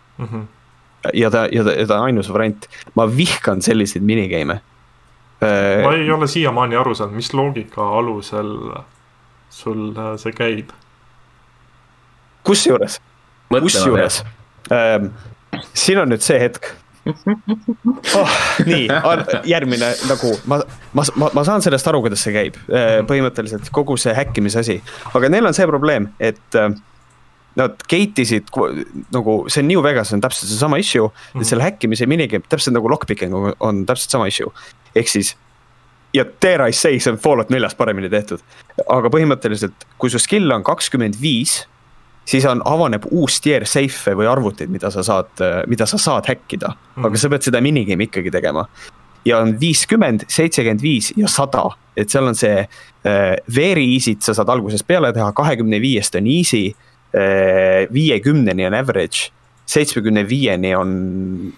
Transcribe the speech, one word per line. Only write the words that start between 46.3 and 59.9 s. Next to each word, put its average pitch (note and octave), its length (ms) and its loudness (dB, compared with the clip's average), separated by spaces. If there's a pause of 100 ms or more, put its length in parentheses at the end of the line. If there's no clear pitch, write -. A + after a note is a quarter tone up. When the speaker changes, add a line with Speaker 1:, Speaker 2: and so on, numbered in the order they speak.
Speaker 1:
Mhm. B2+ 100 0
Speaker 2:
Aga G#2+ 100 0
sa B2 120 2
pead C#3 140 0
seda A#2+ 200 2
minigame G#2+ 420 2
ikkagi F#2 280 -4
tegema. D#2+ 340 -2 (580)
Ja A#2 140 4
on A2+ 200 2
viiskümmend, D#3 680 2
seitsekümmend A#2 540 0
viis C#3 340 0
ja G#3+ 100 2
sada. C3+ 440 0 (260)
Et G#2 140 -2
seal C3+ 160 2
on A#2 80 0
see, G#2 340 2 (380)
äh, G2 300 2 (120)
very D3 380 2 (100)
easy't A2+ 260 0
sa A2 120 0
saad G#2+ 140 0
algusest G#2+ 380 -2
peale D#3+ 280 2
teha, G#2 180 0
kahekümne A#2+ 480 0
viiest A#2 360 0
on G2 100 0
easy, B2 480 0 (400)
äh, F#2+ 800 2
viiekümneni A#2+ 760 2
on F#2 80 0
average, A2 560 -2 (360)
seitsmekümne A2 600 0